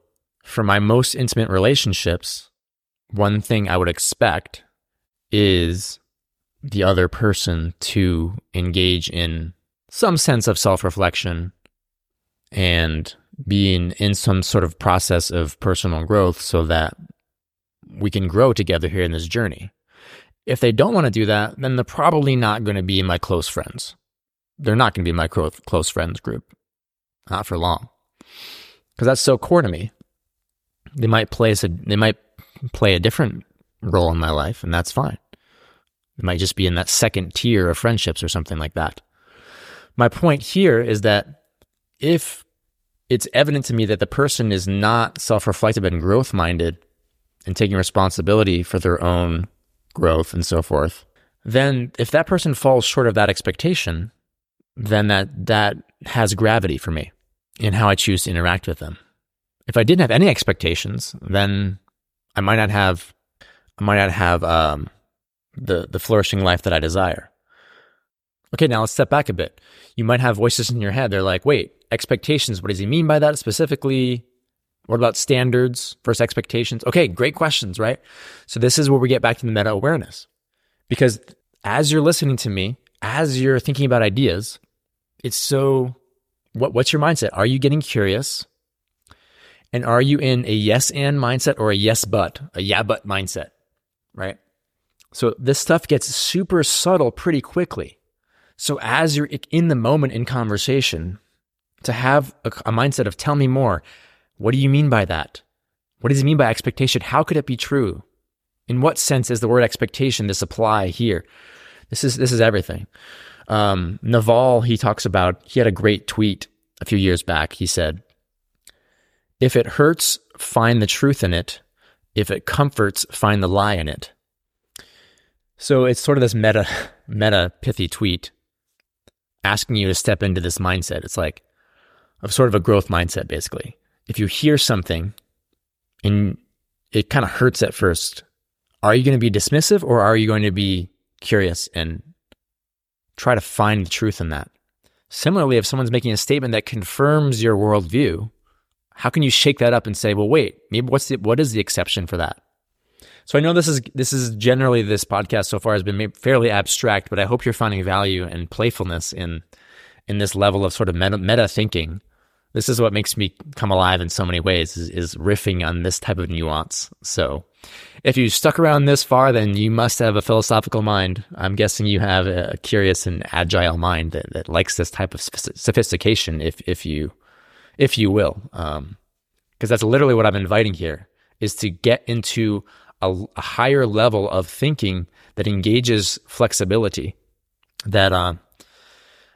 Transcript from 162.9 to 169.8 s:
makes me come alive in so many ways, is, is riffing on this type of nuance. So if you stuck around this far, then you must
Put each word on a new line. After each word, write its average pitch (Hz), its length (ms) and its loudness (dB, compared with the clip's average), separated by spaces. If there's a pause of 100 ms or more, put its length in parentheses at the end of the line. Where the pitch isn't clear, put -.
makes 104 240 -4
me 101 160 -2 (220)
come 104 160 -4
alive 92 300 2
in 87 80 -4
so 92 180 -4
many 87 140 -2
ways, 85 360 -2
is, 85 140 -8
is 87 240 -6
riffing 90 500 -2
on 85 200 -2
this 90 160 -2
type 92 180 -4
of 87 120 -4
nuance. 80 600 -4 (140)
So 71 400 -4 (580)
if 131 140 0
you 123 120 4
stuck - 300 2
around 151 260 4
this 143 200 4
far, 131 260 4
then 104 260 2
you 107 140 2
must 113 300 0